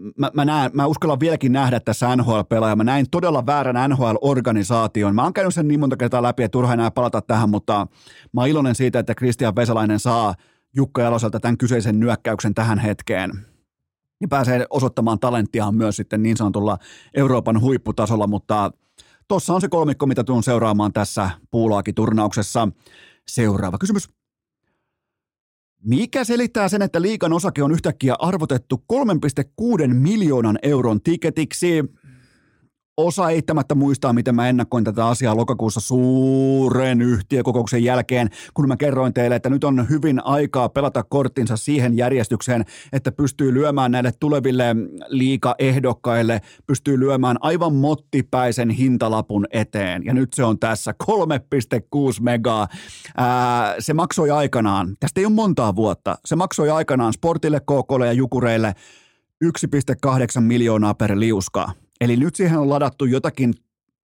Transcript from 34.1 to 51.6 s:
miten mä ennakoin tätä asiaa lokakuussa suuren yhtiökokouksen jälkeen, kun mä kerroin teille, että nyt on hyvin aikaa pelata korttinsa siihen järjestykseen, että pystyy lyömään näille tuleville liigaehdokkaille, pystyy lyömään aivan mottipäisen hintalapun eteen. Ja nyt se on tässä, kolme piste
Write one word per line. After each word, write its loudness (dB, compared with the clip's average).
miten 2
mä 2
ennakoin 2
tätä 0
asiaa 2
lokakuussa 0
suuren 2
yhtiökokouksen 0
jälkeen, 2
kun 2
mä 0
kerroin 0
teille, 2
että -2
nyt 0
on 2
hyvin 0
aikaa 0
pelata -2
korttinsa -2
siihen 0
järjestykseen, 0
että -4
pystyy -2
lyömään 0
näille 0
tuleville 0
liigaehdokkaille, 0
pystyy 0
lyömään 2
aivan 0
mottipäisen 0
hintalapun 0
eteen. -4
Ja -2
nyt 0
se 0
on 0
tässä, -4
kolme 0
piste -2